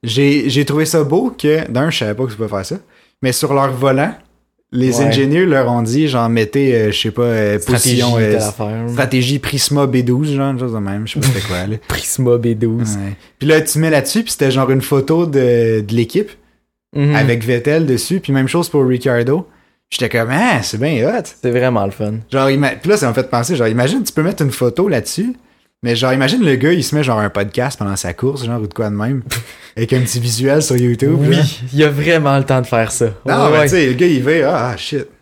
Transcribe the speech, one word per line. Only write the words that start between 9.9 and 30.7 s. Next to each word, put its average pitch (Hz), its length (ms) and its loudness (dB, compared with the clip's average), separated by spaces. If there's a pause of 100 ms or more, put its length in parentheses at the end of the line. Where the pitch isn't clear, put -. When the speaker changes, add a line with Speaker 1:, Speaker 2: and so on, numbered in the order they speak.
Speaker 1:
douze, 127 360 0
genre, 139 180 -2
une 127 80 -4
chose 123 140 -4
de 110 60 -4
même, 101 260 -6
je 107 100 -10
sais 147 40 -4
pas 139 80 0
c'était 117 180 0
quoi, 90 220 -4
là. 107 140 -4
Speaker 2:
<laughs> - 80 -20
Prisma - 480 0
B 117 200 0
douze. 110 380 -2
Speaker 1:
Ouais. 98 180 -6 (240)
Puis 143 120 -2
là, 156 100 6
tu 156 200 -2
mets 160 100 2
là-dessus, 156 340 0
puis - 80 -8
c'était 139 180 0
genre 131 220 2
une 135 100 2
photo 147 440 0
de, 120 560 2
de 104 120 -6
l'équipe 120 380 0 (640)
Speaker 2:
Mhm. 147 200 2
Speaker 1:
avec 117 280 2
Vettel 127 420 2
dessus, 139 360 -2
puis 143 100 -4
même 135 160 2
chose 170 220 -2
pour 139 180 2
Ricciardo. 127 580 0 (440)
J'étais - 180 -4
comme, 113 240 0
ah, 175 320 2
c'est 107 160 -6
bien 131 260 0
hot. 151 180 -2 (180)
Speaker 2:
C'est 123 100 0
vraiment 123 320 2
le 98 80 -2
fun. 107 220 -6 (180)
Speaker 1:
Genre, 135 180 2
ima-, 135 300 0
puis 160 120 -4
là, 214 60 4
ça 139 100 0
m'a 117 60 0
fait 123 160 -2
penser, 123 280 0
genre, 117 100 2
imagine, 127 360 0
tu - 100 -8
peux 156 100 0
mettre 180 180 -2
une 143 100 0
photo 127 360 0
là-dessus, 202 480 -2 (480)
mais 120 140 0
genre, 127 160 2
imagine 151 320 2
le 139 100 4
gars, 131 160 2
il 175 120 0
se - 120 -4
met 151 80 2
genre 120 160 0
un 104 100 0
podcast 101 480 -4
pendant 98 200 -4
sa 87 160 -6
course, 131 320 -4
genre, 117 160 -4
ou 107 60 -6
de 98 60 -10
quoi 110 160 -4
de 104 60 -4
même, 117 280 -2 (260)
Speaker 2:
<laughs> - 280 -20
Speaker 1:
avec 113 160 -2
un 127 80 2
petit 123 180 -2
visuel 123 420 0
sur 131 160 0